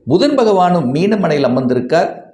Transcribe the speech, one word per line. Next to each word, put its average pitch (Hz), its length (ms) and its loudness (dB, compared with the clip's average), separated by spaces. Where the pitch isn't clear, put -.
புதன் 277 280 2
பகவானும் 180 560 2
மீனமனையில் 165 540 0
அமர்ந்திருக்கார். 127 640 0